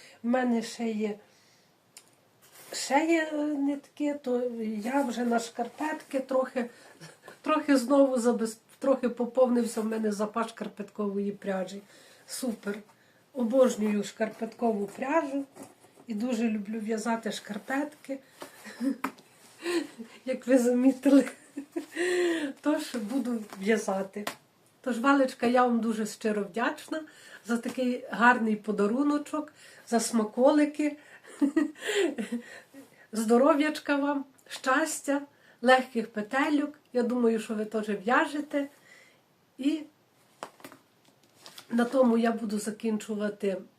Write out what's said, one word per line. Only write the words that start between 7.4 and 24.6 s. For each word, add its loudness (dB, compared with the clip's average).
трохи 4
знову 4
забез-, 0
трохи 2
поповнився 2
в -2
мене -2
запас -4
шкарпеткової -6
пряжі. -6
Супер! -6
Обожнюю 2
шкарпеткову -4
пряжу -2
і -8
дуже 0
люблю -4
в'язати -4
шкарпетки. -8
<laughs> -6
Як -6
ви 6
замітили. 6
Тож -2
буду -4
в'язати. -2